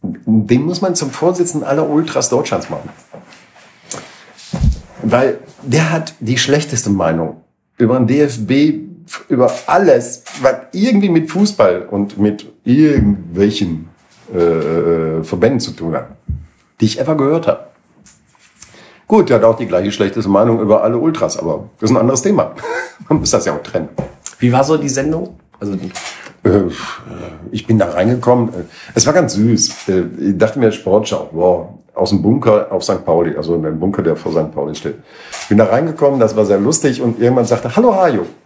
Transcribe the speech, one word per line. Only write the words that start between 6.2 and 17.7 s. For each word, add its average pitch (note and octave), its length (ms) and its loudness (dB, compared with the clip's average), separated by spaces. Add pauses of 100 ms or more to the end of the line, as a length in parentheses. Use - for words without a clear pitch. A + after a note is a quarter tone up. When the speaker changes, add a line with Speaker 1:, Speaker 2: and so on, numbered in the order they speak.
Speaker 1:
die A#2+ 160 -2
schlechteste C#3 520 0
Meinung E2 520 -2 (360)
über A#2+ 200 2
den B2 100 2
D C3+ 140 2
F A#2 260 -2
B, C#3+ 320 2 (480)
über B2+ 240 2 (160)
alles, D#3 560 2 (180)
was B2+ 140 2 (160)
irgendwie G3+ 380 2
mit D#3+ 200 2
Fußball G#2 520 2
und G2+ 360 -4
mit G#2 320 -2 (140)
irgendwelchen, G2+ 1300 2 (440)
äh, E2 880 0
Verbänden A2+ 380 0
zu - 120 -8
tun E2 240 -6
hat, C#2 160 -8 (680)
die A2+ 60 2
ich G#2+ 120 -2
ever D3+ 200 -2
gehört D3 280 0
habe. - 240 -2 (1400)